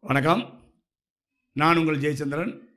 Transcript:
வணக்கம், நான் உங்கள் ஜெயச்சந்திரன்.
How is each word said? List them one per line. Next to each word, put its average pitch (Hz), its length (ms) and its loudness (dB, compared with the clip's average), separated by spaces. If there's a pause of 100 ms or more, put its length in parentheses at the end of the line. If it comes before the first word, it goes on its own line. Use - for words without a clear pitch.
(140)
வணக்கம், - 580 -2 (800)
நான் 160 240 4
உங்கள் 156 220 0
ஜெயச்சந்திரன். 147 600 -4 (160)